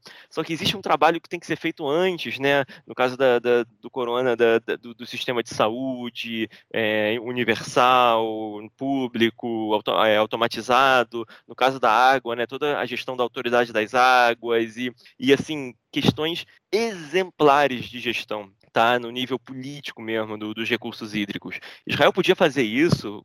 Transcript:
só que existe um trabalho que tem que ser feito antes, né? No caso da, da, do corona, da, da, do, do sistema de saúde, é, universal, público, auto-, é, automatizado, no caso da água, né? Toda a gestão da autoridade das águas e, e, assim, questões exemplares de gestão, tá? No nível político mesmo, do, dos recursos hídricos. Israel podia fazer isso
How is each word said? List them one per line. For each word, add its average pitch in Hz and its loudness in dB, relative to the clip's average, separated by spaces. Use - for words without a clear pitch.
só - -8
que 160 -8
existe 175 -4
um 190 -12
trabalho 165 2
que - -20
tem 180 -8
que - -20
ser 165 -4
feito 165 -6
antes, 151 -2
né? 139 2
No 117 -16
caso 127 0
da, 127 4
da, 120 2
do - -16
corona, 123 -2
da, 117 4
da, 101 -6
do, 117 -12
do 117 -18
sistema - -4
de - -6
saúde, 120 -4
é, 107 0
universal, 123 2
público, 117 -2
auto-, 104 0
é, 110 4
automatizado, 117 0
no 120 -20
caso 131 0
da 120 2
água, 123 4
né? 120 -2
Toda 127 -4
a 113 -2
gestão 123 -8
da 123 0
autoridade 120 0
das 110 -2
águas 117 2
e, 123 -6
e, 127 4
assim, 135 0
questões 156 -2
exemplares 156 2
de 113 -14
gestão, 107 -6
tá? 120 4
No 117 -10
nível 127 -4
político 135 -14
mesmo, 110 -4
do, 107 -8
dos 110 -6
recursos 110 -6
hídricos. 101 -6
Israel 147 2
podia 185 2
fazer 143 2
isso 117 0